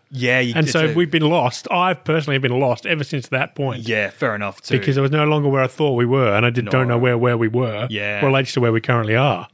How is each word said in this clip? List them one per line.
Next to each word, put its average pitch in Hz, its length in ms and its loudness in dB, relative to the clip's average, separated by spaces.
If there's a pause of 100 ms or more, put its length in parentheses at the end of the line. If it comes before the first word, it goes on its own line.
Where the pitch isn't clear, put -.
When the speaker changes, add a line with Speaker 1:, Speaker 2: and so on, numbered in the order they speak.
(120)
Speaker 1:
Yeah, 127 300 2
you 120 140 0
Speaker 2:
And 156 100 2
Speaker 1:
it's - 80 -2
Speaker 2:
so 160 160 2
Speaker 1:
a 151 40 -2
Speaker 2:
we've 170 160 0
been 156 180 2
lost. 151 440 0
I 180 240 0
personally 147 400 -2
have 131 80 -2
been 127 160 0
lost 123 260 0
ever 160 180 -2
since 135 260 -8
that 139 260 -4
point. 120 340 -6
Speaker 1:
Yeah, 104 220 -2
fair 117 240 -4
enough 101 260 -8
too. 127 160 -2
Speaker 2:
Because 147 220 0
I - 20 2
was 139 80 2
no 151 160 0
longer 151 240 2
where 135 140 2
I 127 40 0
thought 143 280 0
we 120 100 2
were, 120 300 2
and 113 100 0
I 123 60 2
did, 117 140 -2
don't 127 220 0
Speaker 1:
No. 120 80 0
Speaker 2:
know - 40 2
where, 123 180 2
where 120 200 2
we 113 100 0
were 117 420 -2
Speaker 1:
Yeah. 104 340 -4
Speaker 2:
relates 135 300 0
to 127 80 0
where 117 100 2
we 113 80 2
currently 113 360 0
are. 120 380 0